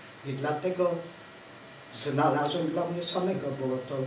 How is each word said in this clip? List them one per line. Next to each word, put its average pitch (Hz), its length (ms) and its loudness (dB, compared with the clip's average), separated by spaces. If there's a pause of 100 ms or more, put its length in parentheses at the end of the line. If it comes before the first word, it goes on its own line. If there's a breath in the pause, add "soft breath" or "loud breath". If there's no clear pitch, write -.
(260 loud breath)
I 135 80 -2
dlatego 175 580 2 (1040)
znalazłem, 151 760 4
dla 170 200 2
mnie 170 160 -2
samego 156 480 2
było 131 260 0
to - 180 -4 (120)